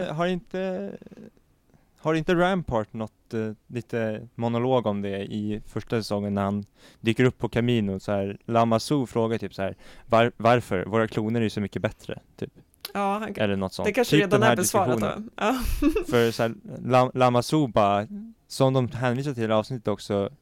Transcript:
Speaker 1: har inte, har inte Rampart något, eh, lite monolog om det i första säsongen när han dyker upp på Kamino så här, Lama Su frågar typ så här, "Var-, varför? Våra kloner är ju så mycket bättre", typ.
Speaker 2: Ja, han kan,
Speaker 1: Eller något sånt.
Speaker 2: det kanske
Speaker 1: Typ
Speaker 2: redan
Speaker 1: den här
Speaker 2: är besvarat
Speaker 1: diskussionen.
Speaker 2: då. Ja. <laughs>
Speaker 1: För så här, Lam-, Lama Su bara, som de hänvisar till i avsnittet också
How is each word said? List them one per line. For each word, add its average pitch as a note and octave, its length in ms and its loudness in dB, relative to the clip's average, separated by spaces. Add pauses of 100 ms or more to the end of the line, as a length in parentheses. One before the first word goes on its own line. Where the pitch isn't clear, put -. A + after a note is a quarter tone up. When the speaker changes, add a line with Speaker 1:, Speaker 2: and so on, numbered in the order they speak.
(120)
Speaker 1:
har E3 140 -2
inte, F#3 680 -6 (1040)
har D#3 160 -2
inte D#3+ 200 0
Rampart E3+ 580 0
något, - 420 -10
eh, A2 180 -2 (140)
lite A#2 680 -6
monolog A#2 520 0
om G2+ 160 -2
det G2 220 -4
i G#2 420 -4
första - 300 -6
säsongen G2+ 380 -2
när G2 80 0
han G2+ 220 -2 (360)
dyker A2+ 240 2
upp B2+ 140 2
på A#2 100 -2
Kamino A2+ 520 0
så G#2+ 120 -4
här, G2 320 -2
Lama A#2 360 2
Su C#3 260 -2
frågar A2+ 320 -2
typ G2 160 -10
så G2 80 -6
här, F#2 140 -4 (300)
"Var-, A2+ 300 4
varför? A2+ 480 2
Våra A2 240 0
kloner A2+ 320 -2
är A2+ 40 0
ju G#2 60 0
så G#2 100 -6
mycket F#2+ 220 -6
bättre", - 380 -6 (160)
typ. - 160 -10 (420)
Speaker 2:
Ja, G3+ 240 -2
han G3+ 160 -8
kan, A3 100 -2
Speaker 1:
Eller G3+ 120 0
något F#3+ 160 -4
sånt. G3 140 -4
Speaker 2:
det G#3 60 0
kanske A#3+ 240 2
Speaker 1:
Typ - 60 6
Speaker 2:
redan G3+ 180 2
Speaker 1:
den - 20 2
här - 100 6
Speaker 2:
är A#2 40 2
besvarat B2 320 0 (120)
Speaker 1:
diskussionen. - 360 -6
Speaker 2:
då. - 80 -4
Ja. B3+ 160 0 (440)
<laughs> - 60 -16
Speaker 1:
För A#2 200 4
så A#2 120 -2
här, A2+ 120 -2 (280)
Lam-, B2+ 320 4
Lama B2 280 4
Su D3+ 260 2
bara, G2+ 380 4 (400)
som C3 260 2
de B2+ 160 2
hänvisar B2+ 460 -2
till A2 160 -2
i - 20 2
avsnittet A2 360 0
också G2+ 420 -2 (120)